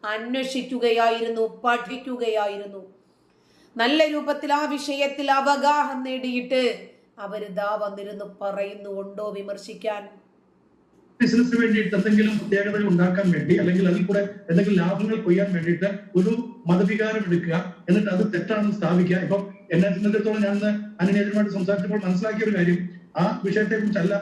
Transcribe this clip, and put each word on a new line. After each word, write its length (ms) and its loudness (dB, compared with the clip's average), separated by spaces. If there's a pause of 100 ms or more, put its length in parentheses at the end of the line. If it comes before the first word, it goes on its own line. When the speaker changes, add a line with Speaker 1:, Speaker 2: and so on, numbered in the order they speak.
(140)
Speaker 1:
അന്വേഷിക്കുകയായിരുന്നു, 1300 0 (200)
പഠിക്കുകയായിരുന്നു. 1160 -4 (1000)
നല്ല 180 2 (140)
രൂപത്തിൽ 460 -4
ആ 20 -2 (140)
വിഷയത്തിൽ 520 -4 (120)
അവഗാഹം 680 2
നേടിയിട്ട് 560 -2 (640)
അവര് 240 -8 (100)
ദാ 100 -2 (140)
വന്നിരുന്ന് 440 -10 (140)
പറയുന്നുണ്ടോ 840 -8 (120)
വിമർശിക്കാൻ? 680 -8 (1160)
Speaker 2:
ബിസിനസ്സിന് 420 4
വേണ്ടിയിട്ട് 360 2
എന്തെങ്കിലും 420 4
പ്രത്യേകതകൾ 520 0
ഉണ്ടാക്കാൻ 440 4
വേണ്ടി 260 2
അല്ലെങ്കിൽ 300 2
അതിൽ 180 2
കൂടെ 120 2 (280)
എന്തെങ്കിലും 320 4
ലാഭങ്ങൾ 340 0 (100)
കൊയ്യാൻ 300 4
വേണ്ടിയിട്ട് 340 0 (300)
ഒരു 120 4 (380)
മതവികാരം 600 2
എടുക്കുക, 260 0 (340)
എന്നിട്ട് 260 4
അത് 80 2 (100)
തെറ്റാണെന്ന് 460 0
സ്ഥാപിക്കുക. 460 2
ഇപ്പം 160 0 (320)
എന്നെ 200 4
സംബന്ധിച്ചിടത്തോളം 520 0
ഞാൻ 120 0
ഇന്ന് 140 0 (300)
അനിലേറ്ററുമായിട്ട് 560 2
സംസാരിച്ചപ്പോൾ 480 -2
മനസ്സിലാക്കിയ 440 0
ഒരു 80 2
കാര്യം, 200 4 (440)
ആ 20 4 (220)
വിഷയത്തെ 340 0
കുറിച്ചല്ല 420 0